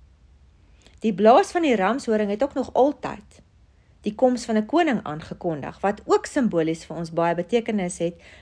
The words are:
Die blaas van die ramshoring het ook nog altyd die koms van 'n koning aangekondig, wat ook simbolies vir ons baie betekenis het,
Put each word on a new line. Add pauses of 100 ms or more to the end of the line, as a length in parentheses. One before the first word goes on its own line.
(1000)
Die
blaas
van
die
ramshoring
het
ook
nog
altyd (600)
die
koms
van
'n
koning
aangekondig,
wat
ook
simbolies
vir
ons
baie
betekenis
het, (260)